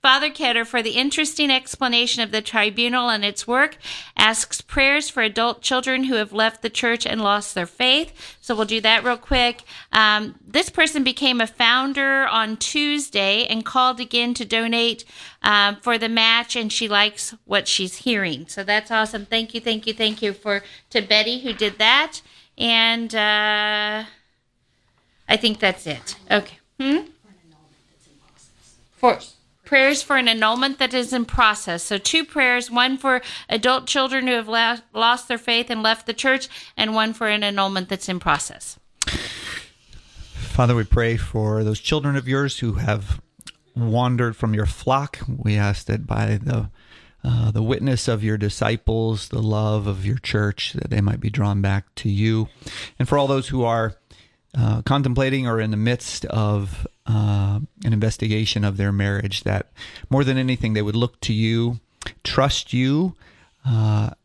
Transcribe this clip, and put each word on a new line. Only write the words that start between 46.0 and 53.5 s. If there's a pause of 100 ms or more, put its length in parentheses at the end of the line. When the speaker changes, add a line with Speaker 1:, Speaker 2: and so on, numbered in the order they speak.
Speaker 2:
by
the, (520)
uh,
the
witness
of
your
disciples,
the
love
of
your
church,
that
they
might
be
drawn
back
to
you. (500)
And
for
all
those
who